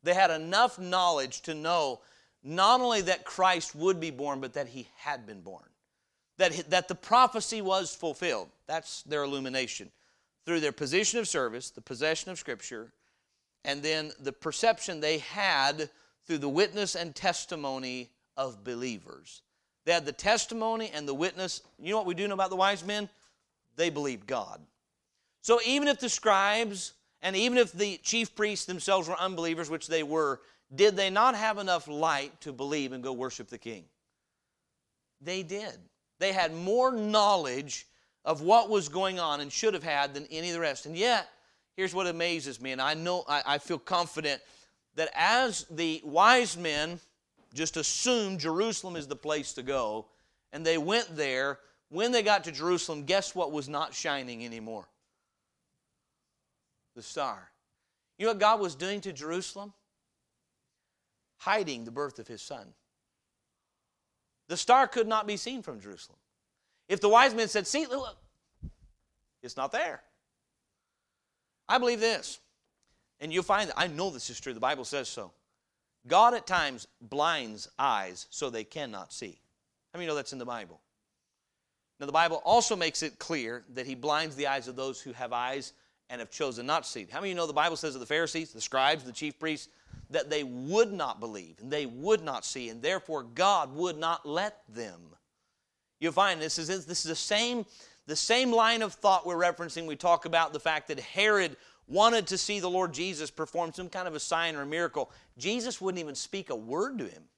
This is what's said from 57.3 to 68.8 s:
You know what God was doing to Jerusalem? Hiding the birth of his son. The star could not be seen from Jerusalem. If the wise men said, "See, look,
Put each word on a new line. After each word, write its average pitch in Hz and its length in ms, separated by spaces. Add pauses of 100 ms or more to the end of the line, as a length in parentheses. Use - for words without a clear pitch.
You 196 80
know 226 60
what 202 80
God 214 200
was 180 140
doing 185 280
to 190 120
Jerusalem? 180 580 (1700)
Hiding 165 480
the 117 60
birth 135 260
of 113 100
his 113 140
son. 117 320 (1700)
The 170 100
star 254 300
could 233 200
not 214 200
be 208 100
seen 240 240
from 120 180
Jerusalem. 98 380 (720)
If 185 140
the 202 80
wise 240 240
men 226 140
said, 202 200
"See, 302 180
look, 247 320 (1200)